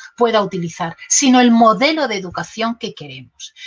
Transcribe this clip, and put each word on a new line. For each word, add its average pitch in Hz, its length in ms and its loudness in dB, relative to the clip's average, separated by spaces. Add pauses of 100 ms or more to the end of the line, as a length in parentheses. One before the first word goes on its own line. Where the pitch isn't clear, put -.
(160)
pueda 226 260 2
utilizar, 170 540 -8 (140)
sino 254 300 4
el 247 120 4
modelo 233 560 2
de 208 100 -6
educación 185 600 -8
que 190 140 -12
queremos. - 600 -20 (140)